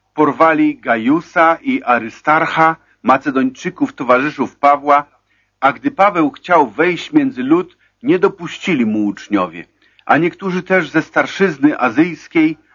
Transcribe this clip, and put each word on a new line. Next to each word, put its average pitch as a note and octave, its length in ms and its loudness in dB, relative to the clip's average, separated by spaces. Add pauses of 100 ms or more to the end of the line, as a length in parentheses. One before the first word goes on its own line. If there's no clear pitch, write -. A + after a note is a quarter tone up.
(140)
porwali D3+ 640 2
Gajusa D3+ 840 0
i C3+ 200 -4
Arystarcha, D3+ 920 0 (260)
Macedończyków, C3+ 880 -2
towarzyszów C3 640 -2
Pawła, C#3+ 480 2 (560)
a C#3 120 2
gdy B2 180 -6
Paweł F3 400 0
chciał D3+ 400 0
wejść D#3 420 -4
między C3+ 300 0
lud, E3 360 -2 (240)
nie D#3 160 2
dopuścili E3+ 680 -2
mu G#2+ 200 -2
uczniowie. F2+ 580 -6 (420)
A C3 120 2
niektórzy F3+ 440 -4
też F3+ 280 0
ze D#3 120 0
starszyzny D3+ 760 0
azyjskiej D#3 800 0 (160)